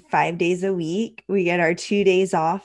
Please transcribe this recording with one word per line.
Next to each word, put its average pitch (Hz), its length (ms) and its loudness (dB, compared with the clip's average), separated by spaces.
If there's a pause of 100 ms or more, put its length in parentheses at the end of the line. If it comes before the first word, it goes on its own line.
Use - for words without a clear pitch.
five 160 300 0
days 175 240 0
a 196 100 0
week. 180 540 -6
We 190 160 0
get 175 160 0
our 170 160 2
two 202 300 -2
days 185 280 2
off, 175 320 0